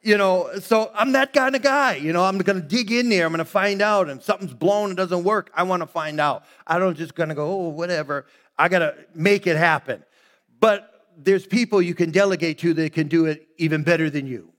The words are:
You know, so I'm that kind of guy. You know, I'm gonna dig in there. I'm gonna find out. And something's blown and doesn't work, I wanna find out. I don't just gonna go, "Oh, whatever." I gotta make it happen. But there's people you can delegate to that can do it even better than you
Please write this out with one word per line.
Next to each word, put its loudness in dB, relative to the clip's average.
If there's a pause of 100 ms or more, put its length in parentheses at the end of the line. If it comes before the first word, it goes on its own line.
You 4
know, 2
so 0
I'm 2
that 2
kind 2
of -2
guy. 2
You -4
know, 2
I'm 0
gonna 0
dig -4
in 0
there. 2
I'm 0
gonna -4
find 0
out. 2
And -12
something's -4
blown 0
and -6
doesn't -2
work, 0
I 0
wanna -2
find -6
out. 0 (240)
I 0
don't 0
just -10
gonna -4
go, -4
"Oh, -4
whatever." -6 (320)
I 2
gotta 0 (180)
make 0
it 2
happen. 0 (560)
But 0 (100)
there's -2
people 0
you -2
can -2
delegate 0
to 0
that -2
can -2
do 2
it -6 (120)
even -2
better 0
than -6
you -12